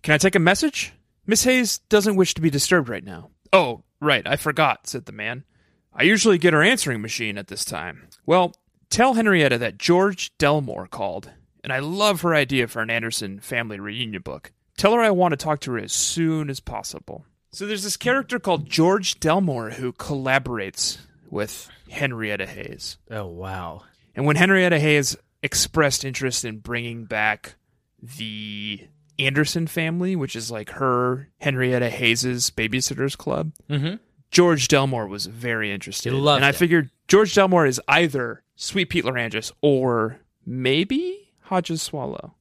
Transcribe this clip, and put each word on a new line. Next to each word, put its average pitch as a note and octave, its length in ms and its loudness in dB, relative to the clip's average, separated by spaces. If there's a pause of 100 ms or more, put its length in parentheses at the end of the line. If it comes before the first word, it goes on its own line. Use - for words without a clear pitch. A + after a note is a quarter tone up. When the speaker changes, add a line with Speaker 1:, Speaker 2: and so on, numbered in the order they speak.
Speaker 1:
Can D3+ 120 2
I D3 40 4
take F#3 160 2
a F#3 60 6
message? G3 520 2 (340)
Miss A3 180 2
Hayes B3+ 340 2 (100)
doesn't G#3 280 4
wish F#3 180 2
to F3 60 -8
be D#3+ 100 2
disturbed C3 380 2
right G2+ 160 -8
now." F2 260 -16 (220)
"Oh, C#3 320 4 (160)
right, C#3+ 260 0
I C3+ 100 0
forgot," D3 520 0
said - 180 -10
the G2+ 60 -16
man. A2+ 320 -10 (500)
"I - 80 -2
usually G3+ 360 4
get E3+ 140 4
her D3+ 100 4
answering D#3 380 0
machine G#2+ 380 -6
at G2 80 -12
this - 180 -8
time." E2+ 440 -10 (180)
"Well, F3 280 2 (360)
tell B3 240 4
Henrietta F3 420 4
that A2 220 -4
George F#3 580 2
Delmore C#3+ 540 0
called, G2 400 -6 (340)
and C3+ 80 -6
I C3 60 -2
love F#3 420 0
her E3+ 140 2
idea C3 340 2
for A2+ 140 -6
an A2 80 -4
Anderson A2 500 -4
family A2+ 400 -6
reunion G#2 400 -8
book. - 320 -14 (240)
Tell G#3 160 4
her A#3 80 4
I A3 100 4
want F3+ 220 2
to C#3 60 0
talk D3+ 220 -2
to B2+ 120 -6
her A#2 60 -4
as G2+ 160 -8
soon D#3+ 560 -2
as C3 100 -10
possible." - 640 -12 (280)
So G3+ 140 -10
there's G#3 180 -6
this G3+ 120 -6
character B3 420 -2
called E3 300 -2
George F#3 520 2
Delmore D3+ 540 0
who B2+ 200 -4
collaborates C3 1040 -4 (320)
with - 400 -8 (200)
Henrietta A2 560 -4
Hayes. - 500 -14 (140)
Speaker 2:
Oh, G#2+ 160 -8
wow. F2 560 -10 (320)
Speaker 1:
And A#2+ 120 -4
when D3 100 4
Henrietta F#3 420 6
Hayes D3 380 2 (260)
expressed - 640 0
interest C3 420 -4
in A2 120 -10
bringing A#2 460 -8
back G#2+ 500 -2 (480)
the G#2+ 840 -12 (320)
Anderson D3 480 0
family, F3 500 -2
which C3+ 200 -6
is, A2+ 140 -10
like, G#2+ 200 -10
her, B2 580 0 (100)
Henrietta B2+ 520 0
Hayes' A#2+ 600 0
Babysitters B2+ 680 -4
Club, D3+ 360 -4 (180)
Speaker 2:
Mm-hmm. D3+ 260 -2 (340)
Speaker 1:
George E3 380 4
Delmore C3+ 400 2
was G2+ 180 -8
very A2+ 460 -4
interested. G#2 400 -6
Speaker 2:
He C3+ 60 -2
loved C#3+ 180 4
Speaker 1:
And C3 100 2
I C#3+ 40 6
Speaker 2:
it. C#3+ 60 -2
Speaker 1:
figured E3 340 4 (180)
George G3+ 260 6
Delmore F#3 320 6
is B2+ 200 2
either C#3 560 0 (140)
Sweet F#3 320 -4
Pete - 160 0
Larangis A2+ 560 -4
or B2+ 600 2 (260)
maybe F#3+ 840 -2 (120)
Hodges F3 400 -4
Swallow. - 580 -10